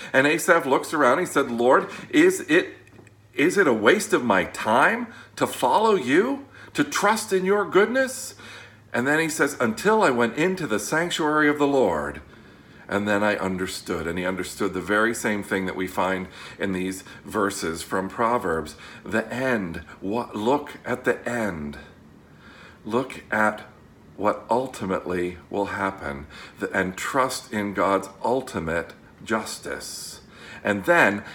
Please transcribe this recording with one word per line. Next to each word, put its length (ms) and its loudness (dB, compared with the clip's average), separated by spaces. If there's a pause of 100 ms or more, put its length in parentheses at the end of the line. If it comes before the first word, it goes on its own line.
(120)
And 140 6
Asaph 400 4
looks 260 2
around. 280 4
He 60 0
said, 220 0
"Lord, 400 4 (220)
is 300 6
it, 300 2 (640)
is 220 2
it 120 4
a 40 4
waste 400 4
of 120 2
my 220 4
time 600 2 (300)
to 100 0
follow 480 2
you, 500 2 (300)
to 80 0
trust 500 0
in 120 2
your 200 2
goodness?" 680 0 (580)
And 140 0
then 140 2
he 80 0
says, 320 0
"Until 420 2
I 80 6
went 260 2
into 300 0
the 140 0
sanctuary 680 0
of 120 2
the 80 4
Lord, 520 2 (680)
and 200 -2
then 140 2
I 140 2
understood." 680 -4
And 120 -4
he 80 -2
understood 480 -4
the 80 -4
very 320 2
same 280 -2
thing 220 -2
that 120 -4
we 100 -4
find 400 -2 (320)
in 140 -2
these 320 -4 (200)
verses 580 -2
from 280 -4
Proverbs. 640 -2 (280)
The 300 -4
end. 500 -2 (180)
What, 360 -6
look 480 0
at 200 -6
the 220 0
end. 520 -6 (1080)
Look 460 -4
at 320 0 (540)
what 340 0
ultimately 880 -2 (100)
will 180 -2
happen, 600 -6 (320)
the, 180 -4
and 200 0
trust 560 -2
in 220 -4
God's 340 2 (140)
ultimate 720 -2 (320)
justice. 960 -8 (420)
And 220 -2
then, 400 4 (100)